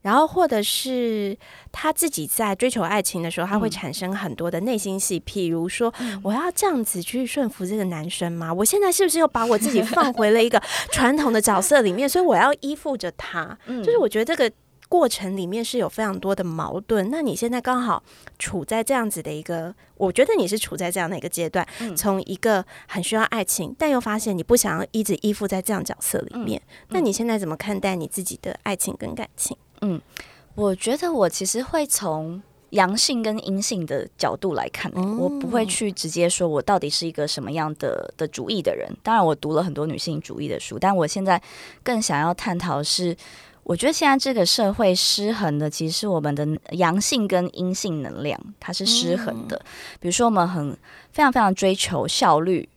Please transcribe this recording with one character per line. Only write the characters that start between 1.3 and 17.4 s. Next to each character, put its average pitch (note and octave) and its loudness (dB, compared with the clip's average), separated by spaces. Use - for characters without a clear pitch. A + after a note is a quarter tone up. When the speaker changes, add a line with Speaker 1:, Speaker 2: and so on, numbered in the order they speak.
Speaker 1:
他 - -2
自 - 0
己 D#3 -4
在 G#3 0
追 A#3+ 0
求 B3 -2
爱 F#3+ 0
情 F#3 -2
的 E3+ -4
时 E3+ -6
候， E3+ 0
他 G3+ 2
会 A3 2
产 F3+ -6
生 F#3 -4
很 F#3 -6
多 E3+ -4
的 E3+ -2
内 A3+ 0
心 G3 -4
戏， F#3+ -2
Speaker 2:
嗯。 - -8
Speaker 1:
譬 F3+ -2
如 E3 0
说， A#3 0
Speaker 2:
嗯。 A3+ -6
Speaker 1:
我 G3 0
要 D#4 -2
这 - 0
样 D4+ 2
子 F#3 -4
去 B3 -4
顺 C4 0
服 - -8
这 G3 -2
个 G#3 0
男 E3 -4
生 E3+ -4
吗？ E3 -4
我 F3+ 2
现 G4+ 2
在 G4 4
是 F#4+ 4
不 F4+ 4
是 D#4+ 0
又 D#4+ 4
把 A#3 0
我 A3+ 4
自 A3 0
己 B3 4
放 C4 2
回 A3 2
了 A3+ 6
一 A#3 4
个 A3+ 4
Speaker 2:
<laughs> - -4
Speaker 1:
传 C4 4
统 D4 4
的 A3 4
角 G#3 4
色 C4+ 6
里 G3 4
面？ B3+ 0
所 D#4 2
以 F#4 4
我 D4+ 6
要 G#3 6
依 C#4 -4
附 D4 -4
着 F3+ -6
他。 - -8
Speaker 2:
嗯。 A#3+ -6
Speaker 1:
就 A4+ 4
是 A#4+ 6
我 D4 4
觉 G#3+ 0
得 A3+ 2
这 D4+ 0
个 A#3+ 2
过 E4 6
程 F#3+ -4
里 F#3+ -4
面 G#3 -4
是 B3 -4
有 G3 2
非 G#3+ -4
常 G3 -2
多 F#3+ 0
的 F#3+ -6
矛 D#3+ -4
盾。 G#3+ 0
那 D#4 -2
你 B3 -2
现 A#3 -2